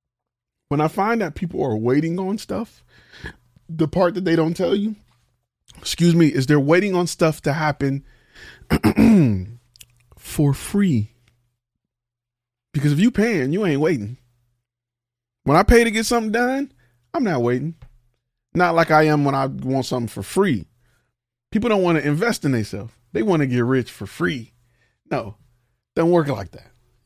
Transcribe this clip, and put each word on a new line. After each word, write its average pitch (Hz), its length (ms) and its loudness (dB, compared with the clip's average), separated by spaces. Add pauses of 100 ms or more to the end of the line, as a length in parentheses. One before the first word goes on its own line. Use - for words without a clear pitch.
(680)
When 147 120 -2
I 156 80 2
find 214 320 0
that 156 140 -4
people 185 280 -6
are 123 140 -2
waiting 147 420 0
on 190 200 -4
stuff, - 440 -10 (840)
the 160 200 -2
part 175 260 0
that 185 100 -4
they 165 120 2
don't 165 180 0
tell 175 200 -2
you, 208 220 -4 (840)
excuse 170 360 0
me, 165 140 4
is 131 180 -2
they're 147 120 2
waiting 180 360 2
on 180 120 0
stuff 160 360 -2
to 143 100 -2
happen 139 520 -4 (680)
<clears throat> 139 880 4 (580)
for - 380 -2
free. 151 580 -2 (1600)
Because 147 200 0
if 143 60 0
you 214 120 4
paying, 196 420 0
you 202 120 -2
ain't 143 160 0
waiting. 127 360 -2 (1300)
When 143 120 4
I 180 60 6
pay 240 220 6
to 226 60 2
get 220 160 -2
something 226 260 -2
done, 262 400 -2 (400)
I'm 339 100 -2
not 165 200 0
waiting. 127 340 -2 (800)
Not 170 200 0
like 165 160 2
I 156 140 6
am 151 200 2
when 139 100 0
I 135 120 0
want 131 400 -4
something 120 220 -4
for 104 140 -10
free. 151 440 -2 (880)
People 226 160 0
don't 208 140 2
wanna 170 180 2
invest 151 440 -2
in 143 80 0
themselves. 110 400 -6 (200)
They 220 100 -2
wanna 170 240 0
get 123 180 0
rich 127 280 -2
for - 140 -14
free. 147 480 -8 (560)
No, - 260 -8 (580)
don't 165 160 0
work 170 180 0
like 104 240 -8
that. - 180 -20 (360)